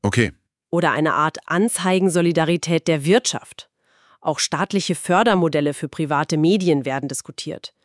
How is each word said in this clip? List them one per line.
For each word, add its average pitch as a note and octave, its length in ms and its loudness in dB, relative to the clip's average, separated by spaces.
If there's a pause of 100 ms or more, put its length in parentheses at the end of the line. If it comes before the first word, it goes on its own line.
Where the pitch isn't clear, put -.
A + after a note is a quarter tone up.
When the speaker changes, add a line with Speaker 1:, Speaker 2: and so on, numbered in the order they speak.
Speaker 1:
Okay. G2+ 320 0 (360)
Speaker 2:
Oder E3 220 0
eine D3+ 220 0
Art D#3 320 0
Anzeigensolidarität F3 1400 0
der D3 160 0
Wirtschaft. - 640 -2 (540)
Auch D3+ 140 -2
staatliche F#3 560 -2
Fördermodelle E3 800 2
für D3 140 -8
private D3+ 500 -2
Medien E3 480 2
werden C3+ 240 -4
diskutiert. - 640 -12 (120)